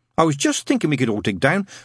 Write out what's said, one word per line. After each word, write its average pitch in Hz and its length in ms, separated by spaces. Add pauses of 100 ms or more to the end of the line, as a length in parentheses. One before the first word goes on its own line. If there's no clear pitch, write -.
(180)
I 165 60
was 156 120
just 285 300
thinking 240 240
we 147 60
could 131 120
all 104 120
dig 95 200
down, 190 260 (180)